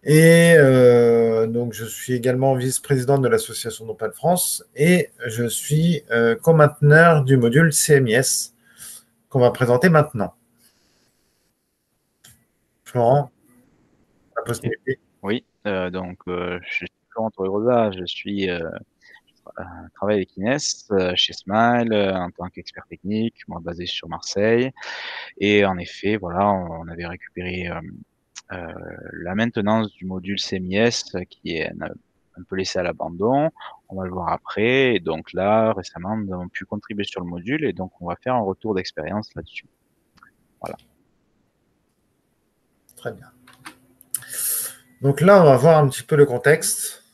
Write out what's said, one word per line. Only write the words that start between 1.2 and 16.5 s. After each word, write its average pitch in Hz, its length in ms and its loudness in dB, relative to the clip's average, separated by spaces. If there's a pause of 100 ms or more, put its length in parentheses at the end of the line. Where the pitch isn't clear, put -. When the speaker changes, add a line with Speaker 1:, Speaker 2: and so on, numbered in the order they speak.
Speaker 1:
donc, 117 240 -4
je 113 120 -12
suis - 280 -8
également 127 420 0
vice-présidente 131 680 0
de 123 80 2
l'association 113 560 -4
Drupal 110 280 -8
France - 520 -2 (120)
et 165 340 2 (160)
je 117 200 -4
suis, 156 680 -2
euh, 117 240 2
co-mainteneur 151 880 6
du 135 120 4
module 131 360 4
C - 220 2
M 135 120 4
I 110 80 0
S - 400 -2 (760)
qu'on 127 120 0
va 123 100 6
présenter 123 380 2
maintenant. 151 460 0 (2500)
Florent, 131 460 2 (1040)
la 113 80 -6
postérité. 120 560 -6 (220)
Speaker 2:
Oui, 104 220 -4 (220)
euh, 92 240 -4
donc, 90 280 -10 (100)
euh, 90 380 -6